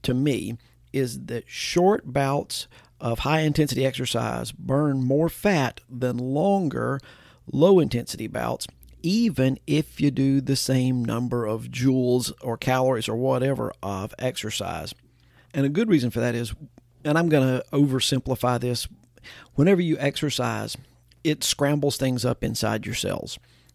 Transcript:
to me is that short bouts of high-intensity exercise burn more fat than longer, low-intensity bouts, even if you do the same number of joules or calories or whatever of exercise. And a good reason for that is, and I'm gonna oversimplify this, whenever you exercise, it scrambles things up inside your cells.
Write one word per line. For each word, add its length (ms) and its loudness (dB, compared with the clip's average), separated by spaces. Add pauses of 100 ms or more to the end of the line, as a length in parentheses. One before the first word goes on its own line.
to 100 0
me 460 0 (340)
is 320 -4
that 240 -10
short 640 0
bouts 560 -2 (320)
of 200 -2
high-intensity 640 2
exercise 640 -4
burn 500 0
more 280 2
fat 580 0
than 300 -2
longer, 840 0 (500)
low-intensity 760 4
bouts, 400 -6 (360)
even 640 2
if 340 -2
you 100 4
do 320 2
the 140 -2
same 460 0
number 440 -2
of 240 -6
joules 600 2 (120)
or 160 -4
calories 500 0
or 80 -4
whatever 560 0 (100)
of 360 -6
exercise. 760 -6 (640)
And 100 2
a 60 2
good 180 0
reason 220 4
for 100 -2
that 140 0
is, 180 -4 (520)
and 120 2
I'm 140 2
gonna 320 4 (100)
oversimplify 880 0
this, 260 -4 (680)
whenever 280 6
you 160 0
exercise, 800 -2 (460)
it 220 0
scrambles 520 0
things 280 0
up 180 -2
inside 440 -2
your 80 -6
cells. 440 -6 (360)